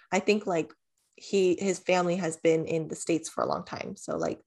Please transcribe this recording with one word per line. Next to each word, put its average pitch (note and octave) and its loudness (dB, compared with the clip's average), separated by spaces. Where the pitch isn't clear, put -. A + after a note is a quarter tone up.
I F#3+ 4
think, G#3 2
like, E3 0
he, F#3 2
his F#3+ 0
family F3+ 2
has E3 -2
been D#3+ 2
in D#3+ -2
the E3 -10
States D#3+ -2
for - -4
a A#1+ -2
long - -2
time. - -10
So, D#3 -6
like, D#3+ -2